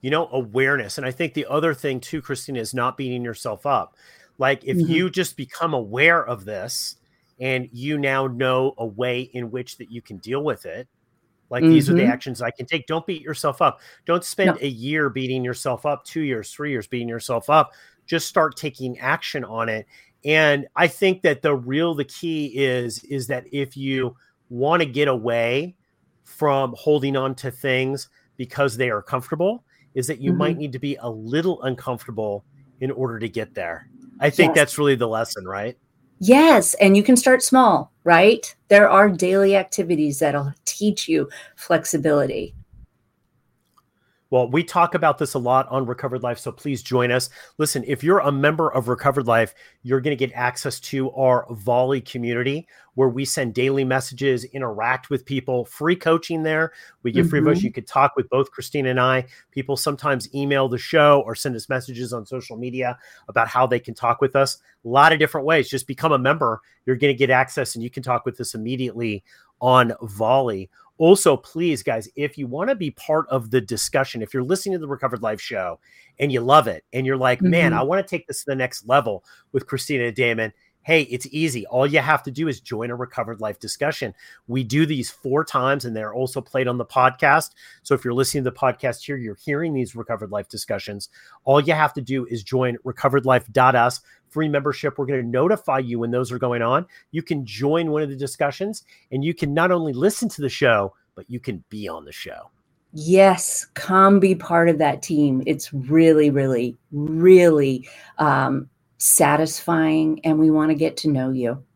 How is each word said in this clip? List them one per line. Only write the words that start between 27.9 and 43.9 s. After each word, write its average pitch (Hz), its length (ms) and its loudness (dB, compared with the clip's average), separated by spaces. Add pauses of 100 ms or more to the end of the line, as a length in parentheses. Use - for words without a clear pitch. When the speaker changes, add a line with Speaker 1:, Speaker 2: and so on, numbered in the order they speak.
Speaker 1:
because 127 400 -4
they 123 140 -2
are 104 120 -4
comfortable, 160 640 -4 (300)
is 127 120 -4
that 131 140 -8
you 139 120 0
might 165 200 0
Speaker 2:
Mm-hmm. 165 80 -6
Speaker 1:
need 147 140 -8
to 127 40 -8
be 139 220 -6
a 120 100 -8
little 127 520 -4
uncomfortable 113 800 -6 (360)
in 131 120 -4
order 117 260 -6
to 110 100 -6
get 107 260 -8
there. 85 340 -10 (320)
I 147 100 4
think 160 200 4
Speaker 2:
Yes. 160 60 2
Speaker 1:
that's 147 220 2
really 143 160 4
the 120 140 -2
lesson, 110 400 -4
right? 101 280 -6 (460)
Speaker 2:
Yes, 254 520 6
and 196 240 8
you 208 40 4
can 247 140 6
start 254 260 4
small, 226 480 4 (140)
right? 175 500 6 (140)
There 202 220 8
are 202 180 8
daily 196 480 2
activities 165 600 0
that'll 143 340 0 (140)
teach - 420 -2
you 151 220 0 (260)
flexibility. 147 960 -2 (1700)